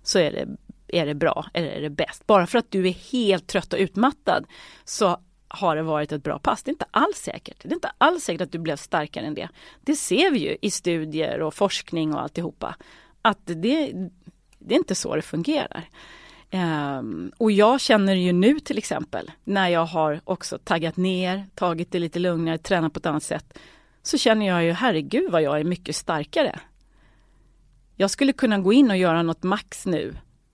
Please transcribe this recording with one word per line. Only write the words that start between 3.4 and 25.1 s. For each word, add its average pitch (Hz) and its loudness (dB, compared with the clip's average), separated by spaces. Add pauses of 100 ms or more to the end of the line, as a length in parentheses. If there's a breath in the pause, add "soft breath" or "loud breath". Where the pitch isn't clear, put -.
trött - -4
och - 0
utmattad 196 0 (400 loud breath)
så 175 0 (340)
har 170 0
det 156 -2
varit 151 -2
ett 147 -6
bra 143 -6
pass. - -2
Det 262 -8
är 302 -2
inte - -8
alls 339 2
säkert. - -12
Det 262 -8
är 320 -2
inte - -6
alls 320 4
säkert 170 -4
att 175 -6
du 165 -6
blev 160 -4
starkare - -4
än 151 -6
det. - -8 (320 soft breath)
Det - 0
ser 311 2
vi 247 2
ju - -2
i 196 -2
studier 156 -2
och 156 -4
forskning 160 -2
och 139 -4
alltihopa. - -8 (460 soft breath)
Att 214 2
det, 170 -6 (1040)
det - -2
är - 6
inte 214 -2
så - -4
det 156 -2
fungerar. 170 -4 (680 loud breath)
Ehm, 139 -4
och 220 4
jag 214 6
känner 196 4
ju 180 2
nu 226 6
till 247 -6
exempel, - -6 (120)
när 196 0
jag 170 2
har 156 0
också - -6
taggat 165 -2
ner, 185 0 (100)
tagit 175 -2
det 180 0
lite 170 -4
lugnare, 165 0
tränat 160 0
på - -6
ett - -6
annat 151 -2
sätt, - -8 (440 soft breath)
så - -2
känner 214 2
jag 175 2
ju, 170 4
herregud 185 0